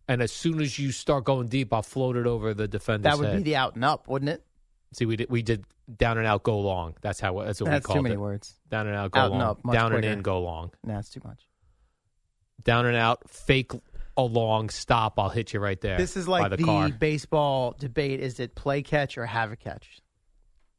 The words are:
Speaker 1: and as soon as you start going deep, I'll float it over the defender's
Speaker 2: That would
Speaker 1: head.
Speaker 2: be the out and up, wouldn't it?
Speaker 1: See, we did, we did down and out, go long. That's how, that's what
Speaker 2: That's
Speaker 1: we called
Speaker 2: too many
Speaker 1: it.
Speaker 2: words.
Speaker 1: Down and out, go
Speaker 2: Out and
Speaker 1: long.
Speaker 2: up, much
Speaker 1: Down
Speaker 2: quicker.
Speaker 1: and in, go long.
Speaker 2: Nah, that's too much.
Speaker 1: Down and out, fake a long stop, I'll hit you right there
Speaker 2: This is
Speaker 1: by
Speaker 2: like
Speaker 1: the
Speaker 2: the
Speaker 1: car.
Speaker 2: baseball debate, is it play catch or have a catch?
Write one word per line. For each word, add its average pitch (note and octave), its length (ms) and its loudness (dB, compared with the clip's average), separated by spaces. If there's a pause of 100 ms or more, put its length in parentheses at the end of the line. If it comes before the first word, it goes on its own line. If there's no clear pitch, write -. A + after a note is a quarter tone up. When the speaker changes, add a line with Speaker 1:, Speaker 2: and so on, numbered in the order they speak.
Speaker 1:
and B2 140 2
as A#2 120 2
soon D#3+ 280 0
as C#3+ 180 -2
you C#3 140 -2
start C#3 320 0
going C3 240 0
deep, B2+ 240 0
I'll A2+ 80 2
float B2+ 380 -2
it A#2+ 80 0
over A2 260 0
the G#2 160 -2
defender's G#2+ 420 -2
Speaker 2:
That D3 80 2
would C#3+ 100 0
Speaker 1:
head. G2 100 0
Speaker 2:
be G3 60 0
the D3 120 0
out C3 180 0
and A2+ 120 -4
up, D#3 200 0
wouldn't C3+ 220 -2
it? - 160 -4 (480)
Speaker 1:
See, A#2+ 140 -2
we A2 100 0
did, A2+ 140 -4
we A#2+ 100 2
did A2 240 -2 (320)
down A#2 220 2
and A2+ 80 2
out, G#2 160 4
go G#2+ 180 2
long. F2+ 400 -2
That's G2+ 200 -4
how, F#2+ 220 -2
that's G#2+ 200 -4
what C3 80 0
Speaker 2:
That's D3 140 0
Speaker 1:
we - 20 -10
called G2 140 2
Speaker 2:
too - 20 0
many A#2 140 0
Speaker 1:
it. G2 40 -6
Speaker 2:
words. G2+ 480 -8
Speaker 1:
Down A2 180 -2
and G#2 80 -2
out, G2+ 180 -2
go C3 80 6
Speaker 2:
Out B2+ 100 4
and B2+ 100 0
Speaker 1:
long. A2+ 120 2
Speaker 2:
up, - 120 -8
much A#2+ 80 0
Speaker 1:
Down A2+ 200 4
Speaker 2:
quicker. A2 140 0
Speaker 1:
and G#2 120 -2
in, - 40 -8
go F#2+ 200 0
long. E2+ 300 -8 (120)
Speaker 2:
Nah, G#2+ 120 -6
that's G2+ 120 -8
too - 160 -16
much. - 240 -20 (1120)
Speaker 1:
Down A#2+ 220 4
and A#2+ 140 2
out, A#2 320 2
fake - 420 0 (460)
a C3+ 40 4
long A2 460 2
stop, A2+ 500 0
I'll G2 120 2
hit A2 240 -4
you A2 60 -2
right G2+ 200 -2
there F#2+ 160 -2
Speaker 2:
This F3+ 220 -2
is F3 80 -4
Speaker 1:
by F3+ 160 2
Speaker 2:
like G2+ 80 2
Speaker 1:
the F#2+ 80 0
Speaker 2:
the E3 60 4
Speaker 1:
car. D#3+ 260 4
Speaker 2:
baseball C#3+ 880 0
debate, C3+ 420 -2
is C3 200 -6
it A#2+ 140 -8
play C#3 280 -2
catch C#3+ 340 -2
or A#2 80 -6
have A2 280 -2
a A2 40 -12
catch? - 460 -14 (760)